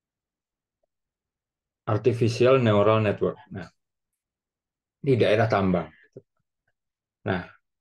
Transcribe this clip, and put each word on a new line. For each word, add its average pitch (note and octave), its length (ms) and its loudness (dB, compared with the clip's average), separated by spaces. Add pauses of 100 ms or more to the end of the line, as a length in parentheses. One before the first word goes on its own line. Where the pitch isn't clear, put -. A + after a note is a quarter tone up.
(1900)
Artificial A#2 720 0
Neural A2 400 2
Network. F#2+ 400 -4 (160)
Nah, F2 120 -14 (1300)
di C3+ 160 0
daerah A2 320 2
tambang. F#2 400 0 (1400)
Nah, F#2 240 -6 (340)